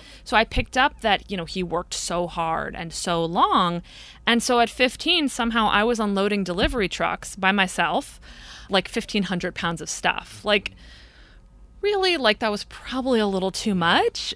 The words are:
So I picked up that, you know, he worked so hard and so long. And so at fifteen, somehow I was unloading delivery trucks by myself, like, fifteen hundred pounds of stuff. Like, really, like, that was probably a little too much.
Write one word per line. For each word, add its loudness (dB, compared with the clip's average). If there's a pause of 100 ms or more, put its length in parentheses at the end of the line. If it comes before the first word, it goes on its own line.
(260)
So 2
I 6
picked -2
up 2
that, 0
you -4
know, -6
he -4
worked -4
so -4
hard -4
and -10
so 0
long. 2 (460)
And 4
so 4
at 4
fifteen, 0
somehow 0
I 2
was 0
unloading 0
delivery 0
trucks -4
by 2
myself, -2 (500)
like, 0
fifteen -2
hundred -4
pounds -4
of -8
stuff. -4
Like, 0 (1080)
really, 2
like, 2
that 0
was -4
probably -2
a 4
little 0
too -2
much. 2